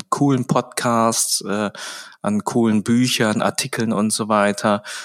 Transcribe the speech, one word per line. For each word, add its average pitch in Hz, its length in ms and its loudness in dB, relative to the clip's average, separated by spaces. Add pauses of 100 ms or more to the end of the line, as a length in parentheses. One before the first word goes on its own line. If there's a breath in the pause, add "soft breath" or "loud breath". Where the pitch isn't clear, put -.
coolen 139 360 2
Podcasts, 117 960 0
äh, 101 300 -2 (500 loud breath)
an 104 220 -2
coolen 110 400 2
Büchern, 117 580 2
Artikeln 110 500 -2
und 104 220 0
so 107 160 -2
weiter, 104 540 2 (220 loud breath)